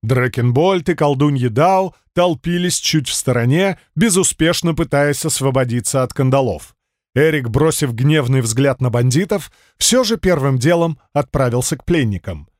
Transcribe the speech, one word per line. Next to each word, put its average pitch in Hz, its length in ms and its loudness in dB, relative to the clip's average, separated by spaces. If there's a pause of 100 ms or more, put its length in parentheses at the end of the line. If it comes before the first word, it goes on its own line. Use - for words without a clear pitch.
Дракенбольд 127 840 0
и 175 60 0
колдунья 143 540 0
Дао 175 460 0 (200)
толпились 175 640 -2
чуть 156 300 -2
в - 60 -6
стороне, 139 640 0 (160)
безуспешно 170 800 0
пытаясь 143 500 -2
освободиться 131 800 -2
от 123 120 -6
кандалов. 131 600 -2 (400)
Эрик, 147 340 2
бросив 143 440 0
гневный 131 480 2
взгляд 123 400 0
на 127 80 0
бандитов, 131 600 0 (280)
всё 247 260 2
же 220 120 -2
первым 139 420 2
делом 165 400 0 (140)
отправился 127 640 -2
к - 80 -20
пленникам. 101 760 -2